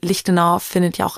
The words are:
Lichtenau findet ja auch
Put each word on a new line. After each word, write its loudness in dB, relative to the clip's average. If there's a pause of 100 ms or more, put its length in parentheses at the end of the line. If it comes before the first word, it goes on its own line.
Lichtenau 2
findet -2
ja 0
auch -8